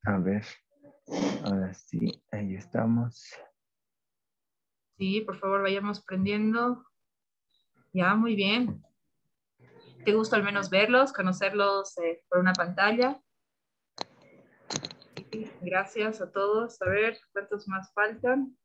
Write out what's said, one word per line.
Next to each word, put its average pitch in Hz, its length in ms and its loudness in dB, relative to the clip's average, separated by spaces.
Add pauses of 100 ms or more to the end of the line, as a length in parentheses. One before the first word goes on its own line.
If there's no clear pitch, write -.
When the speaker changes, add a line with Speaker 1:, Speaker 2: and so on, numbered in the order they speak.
Speaker 1:
A 101 140 0
ver, 98 260 0 (960)
ahora 95 300 -2
sí, - 580 -6
ahí 101 240 -6
estamos. 117 760 -2 (1600)
Speaker 2:
Sí, 190 240 0
por 196 160 -8
favor, 196 260 0
vayamos 196 420 -2
prendiendo. 214 800 0 (1040)
Ya, 185 240 2
muy 226 200 2
bien. 208 480 0 (1200)
Qué 208 80 4
gusto 220 220 2
al 208 80 4
menos 202 260 -2
verlos, 247 420 6
conocerlos, 196 840 0
eh, 170 320 -2
por 180 100 4
una 185 140 4
pantalla. 208 680 0 (2500)
Gracias 196 600 -4
a 180 100 -8
todos. 214 500 0
A 185 80 -2
ver, 220 280 0 (160)
¿cuántos 202 340 -8
más 190 260 -8
faltan? 240 720 0